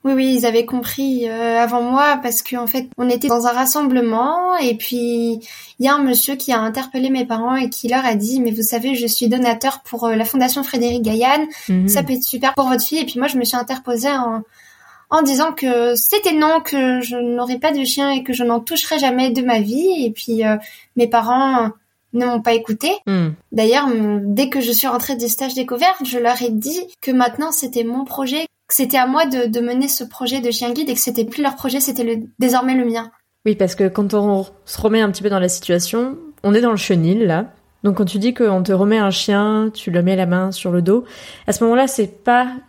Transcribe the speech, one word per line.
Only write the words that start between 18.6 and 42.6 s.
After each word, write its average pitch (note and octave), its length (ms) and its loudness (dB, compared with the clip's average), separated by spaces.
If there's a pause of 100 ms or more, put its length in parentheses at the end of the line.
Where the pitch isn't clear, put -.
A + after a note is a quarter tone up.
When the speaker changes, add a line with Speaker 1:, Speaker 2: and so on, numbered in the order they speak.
Speaker 1:
toucherais D#4 380 -2
jamais C4 340 2
de B3+ 100 0
ma A#3 180 2
vie. C#4 460 0
Et A3 60 0
puis, A3 340 -2
euh, G#3+ 100 2 (400)
mes A#3 120 4
parents A#3 640 2 (420)
ne A#3+ 100 2
m'ont A#3+ 160 0
pas A#3 140 2
écoutée. A3+ 400 -2 (120)
Speaker 2:
Mhm. F3 280 0 (180)
Speaker 1:
D'ailleurs, A#3 340 4
m-, G#3 360 0 (120)
dès C4 140 2
que C#4 140 -2
je A#3 100 0
suis A3+ 140 0
rentrée A#3+ 300 -4
du A#3 120 -4
stage C4 240 -4
découverte, C4 540 0
je A#3+ 120 -4
leur A#3+ 220 0
ai B3 80 -2
dit B3 320 -2 (220)
que C4+ 80 -4
maintenant, B3+ 420 0
c'était B3 320 -4
mon B3+ 220 -6
projet, C#4 400 -6 (220)
que - 80 -2
c'était C4 220 0
à B3+ 100 2
moi D4+ 180 2
de, B3+ 220 -2
de A#3 120 -2
mener B3+ 280 0
ce B3+ 160 -4
projet B3 360 -6
de A#3+ 120 -2
chien A#3+ 200 -4
guide C#4+ 160 -4
et B3+ 60 -2
que B3+ 60 -2
c'était A#3 240 0
plus A#3+ 180 -6
leur C4+ 140 -2
projet, C4+ 240 -4
c'était C4 240 -2
le, A3+ 140 -2 (200)
désormais B3+ 380 2
le B3+ 80 2
mien. A3+ 260 -4 (340)
Speaker 2:
Oui, G#3+ 120 2
parce F#3+ 180 0
que G3 140 2
quand G3+ 260 0
on G3+ 320 2 (180)
se - 160 -12
remet G#3+ 200 2
un G#3 100 2
petit F#3+ 140 -6
peu G#3 40 2
dans G3 120 2
la F3+ 80 2
situation, A3+ 680 -2 (280)
on G3+ 100 4
est A3+ 60 6
dans A#3+ 100 4
le G#3+ 60 0
chenil, F#3 500 2
là. E3+ 200 0 (360)
Donc G3+ 140 2
quand G#3+ 80 2
tu F#3+ 160 -2
dis A#3+ 120 2
qu'on G3+ 300 2
te F3+ 80 0
remet G3+ 280 4
un G3+ 120 2
chien, G#3+ 640 2
tu - 160 -8
le F3 140 2
mets F#3+ 100 4
la F#3 120 2
main F#3 260 0
sur F#3 180 -6
le F3 120 2
dos, G3+ 200 2 (460)
à G#3 40 0
ce A#3 120 0
moment-là, B3 240 4
c'est G#3 340 -4
pas B3 240 4 (220)